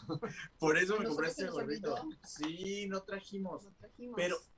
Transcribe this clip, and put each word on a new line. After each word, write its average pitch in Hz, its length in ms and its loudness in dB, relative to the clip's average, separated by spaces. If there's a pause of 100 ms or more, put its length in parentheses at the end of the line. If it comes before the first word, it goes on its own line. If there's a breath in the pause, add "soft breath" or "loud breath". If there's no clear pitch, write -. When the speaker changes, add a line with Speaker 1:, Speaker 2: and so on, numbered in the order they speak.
Speaker 1:
<laughs> - 520 -4
Speaker 2:
Por 156 200 8
eso 190 180 6
me 202 60 2
Speaker 3:
Nosotros - 120 2
Speaker 2:
compré 160 120 2
Speaker 3:
se - 40 0
Speaker 2:
este 285 140 -2
Speaker 3:
nos - 80 -4
Speaker 2:
gorrito. 226 400 0
Speaker 3:
olvidó. - 300 -4
Speaker 2:
Sí, 190 640 -2
no 190 160 -2
trajimos. 190 600 -6
Speaker 3:
No - 140 -20
trajimos. 240 360 -12
Speaker 2:
Pero 175 220 2 (200)